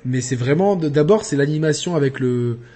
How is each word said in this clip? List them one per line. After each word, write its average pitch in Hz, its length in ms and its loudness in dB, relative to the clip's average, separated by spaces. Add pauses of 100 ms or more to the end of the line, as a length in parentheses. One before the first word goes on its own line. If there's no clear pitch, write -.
mais 127 160 -2
c'est 127 140 -4
vraiment, 151 400 2
de, 160 140 0
d'abord, 156 360 2
c'est 147 120 -2
l'animation 151 580 0
avec 139 240 0
le, 120 400 0 (180)